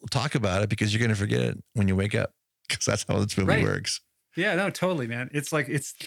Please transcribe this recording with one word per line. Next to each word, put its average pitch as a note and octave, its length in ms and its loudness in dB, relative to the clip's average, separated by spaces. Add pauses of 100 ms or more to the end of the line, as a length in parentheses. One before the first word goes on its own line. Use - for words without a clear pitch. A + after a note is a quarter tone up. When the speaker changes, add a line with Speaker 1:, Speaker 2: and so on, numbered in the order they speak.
(120)
Speaker 1:
talk C#3 240 -2
about G2 260 2
it, G#2+ 80 2
because G#2 240 0
you're G#2+ 80 2
gonna A2+ 140 2
forget G#2 260 0
it - 220 -2 (100)
when G2+ 140 2
you F#2+ 80 4
wake G2 180 2
up, G#2+ 180 0 (380)
'cause - 160 -2
that's - 240 0
how G2 80 2
this G2+ 180 0
movie F#2+ 140 2
Speaker 2:
Right. F#2+ 140 4
Speaker 1:
works. - 360 -2 (380)
Speaker 2:
Yeah, F#3+ 160 0
no, F#3 160 0
totally, E3 380 0
man. A#2+ 260 -6
It's D3 180 -4
like, D3 180 0
it's, C#3 260 -4 (100)